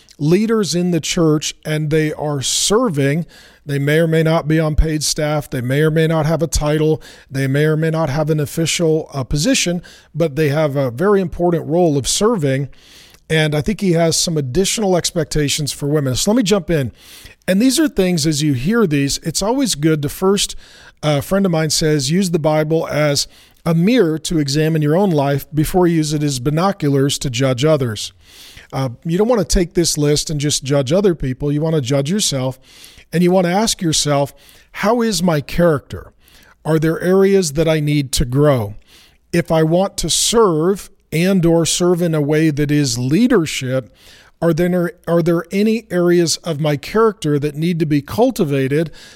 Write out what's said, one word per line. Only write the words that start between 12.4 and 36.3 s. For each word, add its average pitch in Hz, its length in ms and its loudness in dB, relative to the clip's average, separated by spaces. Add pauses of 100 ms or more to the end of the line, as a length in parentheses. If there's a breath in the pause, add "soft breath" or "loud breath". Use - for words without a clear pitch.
And 156 240 0
I 151 60 0
think 208 200 -4
he 190 120 2
has 165 260 2
some 165 180 -2
additional 180 600 0
expectations 151 760 -2
for - 140 -8
women. 143 300 0
So 202 160 0
let 233 40 2
me 254 60 4
jump 185 260 0
in. 139 220 0 (560 loud breath)
And 190 160 2
these 262 160 2
are 311 100 2
things, 180 380 0
as 151 160 0
you 151 120 2
hear 190 340 2
these, 139 300 -2
it's - 240 -6
always 233 340 0
good 151 260 0
to 143 60 -4
first, 196 480 0 (480 loud breath)
uh, 151 140 2
a 135 40 -2
friend 196 240 0
of 180 60 0
mine 160 180 0
says, 151 400 0
use 180 220 0
the 170 80 0
Bible 156 480 0
as 143 400 -2 (360 soft breath)
a 170 100 2
mirror 175 420 2
to 156 220 -4
examine 156 420 0
your 147 160 2
own 196 140 2
life 143 420 0
before 170 360 2
you 170 80 2
use 151 160 0
it 151 100 -2
as 143 160 -2
binoculars 143 800 0
to 156 100 -6
judge 127 360 0
others. 135 480 -2 (600 loud breath)
Uh, 135 180 -4 (140)
you 170 140 -2
don't 214 80 2
want 240 140 2
to 165 40 0
take 175 300 0
this 165 240 0
list 147 320 0
and 151 100 -4
just 143 220 -2
judge 139 300 0
other 190 240 2
people. 143 340 -4
You 147 100 -2
want 160 140 0
to 156 60 0
judge 139 280 -2
yourself, 143 520 -4 (520 loud breath)
and 170 120 2
you 175 80 4
want 185 140 2
to 175 60 -2
ask 214 300 -2
yourself, 143 500 0 (380 soft breath)
"How 233 320 0
is 214 180 -2
my 165 200 2
character? - 720 -2 (520 soft breath)